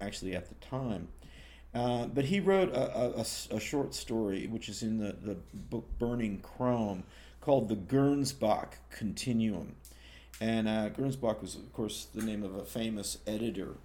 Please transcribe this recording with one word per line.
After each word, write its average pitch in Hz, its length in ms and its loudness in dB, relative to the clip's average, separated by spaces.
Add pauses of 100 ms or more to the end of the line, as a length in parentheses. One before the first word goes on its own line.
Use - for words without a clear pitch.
actually 95 340 -4
at 90 140 -4
the - 60 -16
time. 113 540 -4 (680)
Uh, 123 320 2
but 135 180 0
he 190 160 2
wrote 190 300 6
a, - 280 0
a, 123 140 4
a 113 80 -2
s-, - 300 -4
a 110 100 0
short - 340 0
story, 107 520 0
which 113 220 -6
is 104 140 -8
in 110 160 0
the, 101 240 -2
the 104 140 -4 (180)
book 107 320 -6 (120)
Burning 117 420 0
Chrome, 113 640 0 (360)
called 135 280 6
The 110 80 2
Gernsback 135 960 4 (180)
Continuum. 107 840 0 (640)
And, 113 280 2
uh, 107 220 2
Gernsback 120 520 0
was, 92 140 -8
of - 160 -14
course, - 420 -4
the 110 80 -2
name 107 200 0
of 95 140 -4
a 101 80 -6
famous 110 600 -4
editor 107 480 -2 (100)